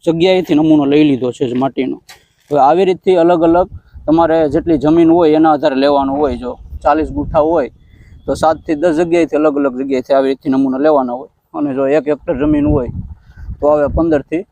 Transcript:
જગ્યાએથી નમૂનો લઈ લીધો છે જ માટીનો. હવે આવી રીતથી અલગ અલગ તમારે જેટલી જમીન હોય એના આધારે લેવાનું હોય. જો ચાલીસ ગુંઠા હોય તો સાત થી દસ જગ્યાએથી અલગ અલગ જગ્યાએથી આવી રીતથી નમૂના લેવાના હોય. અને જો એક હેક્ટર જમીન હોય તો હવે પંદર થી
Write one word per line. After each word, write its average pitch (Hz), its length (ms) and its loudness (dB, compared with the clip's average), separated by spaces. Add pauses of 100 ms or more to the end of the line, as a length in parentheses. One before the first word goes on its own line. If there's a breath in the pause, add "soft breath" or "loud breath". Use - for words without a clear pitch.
જગ્યાએથી 165 500 0
નમૂનો 151 300 4
લઈ 147 180 4
લીધો 127 280 0
છે 127 180 -4
જ 120 40 -6
માટીનો. 135 480 -4 (500 loud breath)
હવે 143 80 0
આવી 160 260 2
રીતથી 185 300 0
અલગ 170 280 2
અલગ 170 260 2 (360 soft breath)
તમારે 160 440 2
જેટલી 160 280 -2
જમીન 160 340 2
હોય 165 240 4
એના 160 160 4
આધારે 143 240 0
લેવાનું 139 420 0
હોય. 139 200 -2
જો 123 220 -12 (240)
ચાલીસ 151 280 0
ગુંઠા 147 280 -4
હોય 151 300 0 (560 soft breath)
તો 143 100 -4
સાત 160 220 0
થી 160 180 -4
દસ 156 200 0
જગ્યાએથી 165 400 0
અલગ 151 220 0
અલગ 135 240 -2
જગ્યાએથી 135 320 -4
આવી 135 140 2
રીતથી 135 220 -4
નમૂના 131 280 0
લેવાના 135 360 0
હોય. 131 160 -12 (240)
અને 147 220 -6
જો 135 120 -2
એક 143 200 0
હેક્ટર 151 320 -4
જમીન 147 260 0
હોય 143 220 0 (720 loud breath)
તો 143 80 -2
હવે 147 200 2
પંદર 160 340 0
થી 160 300 -8